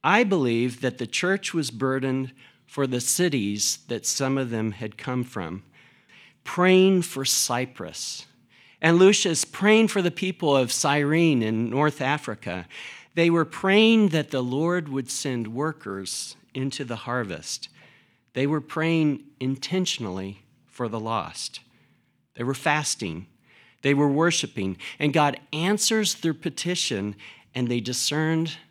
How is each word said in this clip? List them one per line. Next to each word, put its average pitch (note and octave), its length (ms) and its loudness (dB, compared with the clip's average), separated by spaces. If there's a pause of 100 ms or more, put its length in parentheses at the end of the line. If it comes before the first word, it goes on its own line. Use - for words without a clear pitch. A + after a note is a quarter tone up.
I G3 180 6
believe B2 600 2
that B2+ 160 -2
the B2 80 -6
church F#3+ 480 -2
was D3 160 -2
burdened C3 600 -2 (340)
for C#3 200 -2
the B2 140 -2
cities A#2 760 0 (100)
that A#2 160 -6
some C3+ 320 -2
of C3 140 -2
them A2 220 -2
had G#2+ 260 -12
come B2+ 260 -4
from, F#2+ 380 -10 (840)
praying F#3 580 6
for C3+ 220 -6
Cyprus. - 1000 -4 (560)
And E3+ 160 6
Lucius F#3 480 6
praying G#3+ 420 4
for G3 140 0
the F3 80 2
people E3+ 440 0
of B2+ 160 4
Cyrene D3 720 2
in A2 280 -2
North C#3+ 320 0
Africa. G#2+ 640 -4 (480)
They E3+ 160 4
were E3+ 160 2
praying G#3+ 600 4
that D#3 220 0
the C3 120 -2
Lord D#3 480 -2
would C3+ 200 -6
send A#2+ 380 -4
workers A2+ 880 -8 (160)
into C3 320 -6
the A#2 120 -8
harvest. A2 720 -6 (640)
They C3 120 0
were D3+ 140 0
praying D#3+ 640 0 (160)
intentionally B2+ 1040 -4 (240)
for B2 220 -8
the A2 120 -6
lost. A2 600 -6 (720)
They A#2+ 100 -6
were C3 100 -2
fasting. A#2+ 720 -2 (540)
They C#3+ 140 2
were C#3+ 140 4
worshiping. C#3 680 0 (220)
And D3 140 0
God D3 280 2 (140)
answers G#3 640 0
their E3 180 -2
petition, B2+ 840 -4 (380)
and B2 140 -2
they A#2+ 120 0
discerned D#3 760 -2 (120)